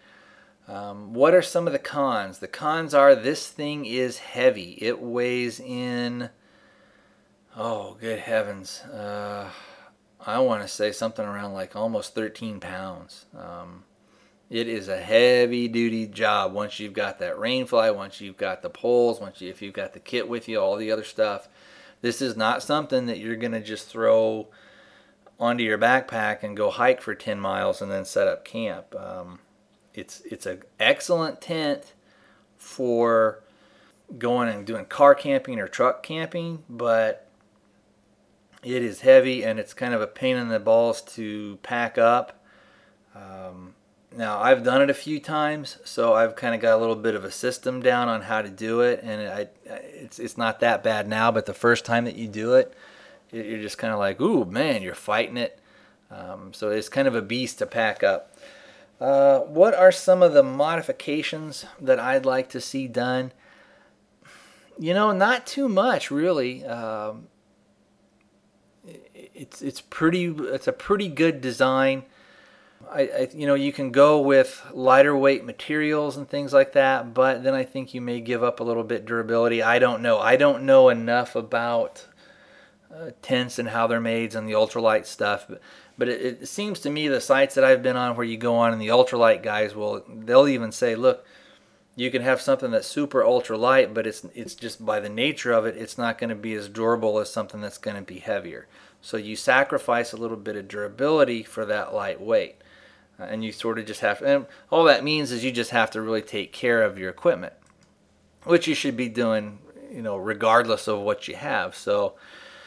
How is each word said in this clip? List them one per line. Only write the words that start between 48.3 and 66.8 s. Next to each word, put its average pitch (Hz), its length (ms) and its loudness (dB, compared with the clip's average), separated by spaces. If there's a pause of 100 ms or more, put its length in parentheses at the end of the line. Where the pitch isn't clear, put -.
to 101 60 -8
do 110 320 -4
it, 123 220 2
and 107 260 -8
I, 101 200 -8 (200)
I, - 60 -14
it's, - 460 -18
it's 117 180 -10
not 113 220 -2
that 117 240 2
bad 107 240 0
now, 110 240 2
but 107 140 0
the 98 80 -6
first - 300 2
time 120 200 0
that 113 100 -8
you 113 140 -10
do 107 260 -2
it, 131 200 4 (580)
it, 113 140 -10
you're 110 140 -8
just 104 180 -10
kinda 110 180 -4
like, 98 240 -2
"Ooh, 160 240 2
man," 113 380 -2
you're 87 120 -10
fighting 113 420 -4
it. 120 220 -6 (540)
Um, 95 400 -16
so 107 180 -4
it's 107 180 -2
kind 139 200 2
of 117 80 0
a 110 60 -2
beast 117 360 -6
to - 80 -4
pack 110 380 -2
up. - 320 0 (640)
Uh, 269 400 6
what 180 340 6
are 185 160 10
some 185 320 4
of 170 100 8
the 143 120 10
modifications 156 1200 -4 (140)
that 131 180 4
I'd 127 260 0
like 131 260 0
to 131 100 -8
see 135 260 -6
done? 123 460 -2 (1500)
You 170 160 0
know, 214 160 4
not 214 340 2
too 277 240 -2
much, 214 440 2
really. 143 520 0
Um, 110 640 -8 (1600)